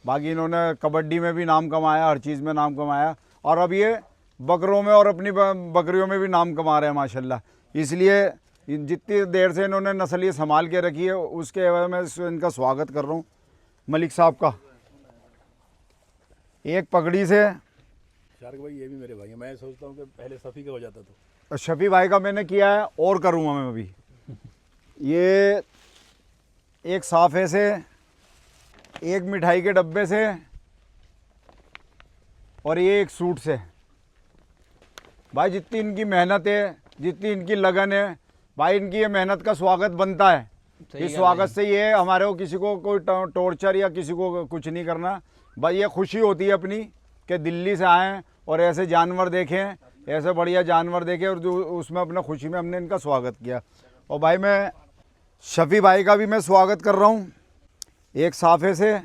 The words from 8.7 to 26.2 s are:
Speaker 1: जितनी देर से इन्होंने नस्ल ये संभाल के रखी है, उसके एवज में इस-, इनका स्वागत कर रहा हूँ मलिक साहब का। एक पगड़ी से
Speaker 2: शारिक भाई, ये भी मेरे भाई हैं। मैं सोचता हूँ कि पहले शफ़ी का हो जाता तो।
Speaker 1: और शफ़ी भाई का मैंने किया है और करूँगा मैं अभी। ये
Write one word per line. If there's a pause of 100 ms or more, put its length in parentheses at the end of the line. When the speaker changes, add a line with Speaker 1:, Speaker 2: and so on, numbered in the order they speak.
Speaker 1:
जितनी
देर
से
इन्होंने
नस्ल
ये
संभाल
के
रखी
है,
उसके
एवज
में
इस-,
इनका
स्वागत
कर
रहा
हूँ (640)
मलिक
साहब
का। (2000)
एक
पगड़ी
से (960)
Speaker 2:
शारिक
भाई,
ये
भी
मेरे
भाई
हैं।
मैं
सोचता
हूँ
कि
पहले
शफ़ी
का
हो
जाता
तो। (380)
Speaker 1:
और
शफ़ी
भाई
का
मैंने
किया
है (140)
और
करूँगा
मैं
अभी। (1080)
ये (1200)